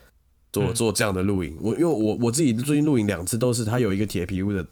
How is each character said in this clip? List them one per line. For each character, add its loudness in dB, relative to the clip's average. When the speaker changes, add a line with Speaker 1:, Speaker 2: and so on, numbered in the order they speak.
Speaker 1:
做， 0
Speaker 2:
嗯。 0
Speaker 1:
做 2
这 0
样 0
的 0
露 0
营。 -8
我， -2
因 -2
为 4
我， 0
我 2
自 -2
己 4
最 0
近 2
露 4
营 2
两 -2
次， -2
都 2
是 -2
它 0
有 2
一 0
个 0
铁 -4
皮 -4
屋 0
的， -2